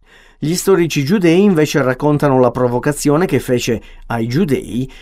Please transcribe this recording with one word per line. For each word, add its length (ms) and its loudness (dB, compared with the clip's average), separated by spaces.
Gli 160 -2
storici 480 0
giudei 400 2
invece 380 2
raccontano 580 0
la 120 4
provocazione 760 0
che 160 0
fece 400 -2
ai 200 -6
giudei, 640 -2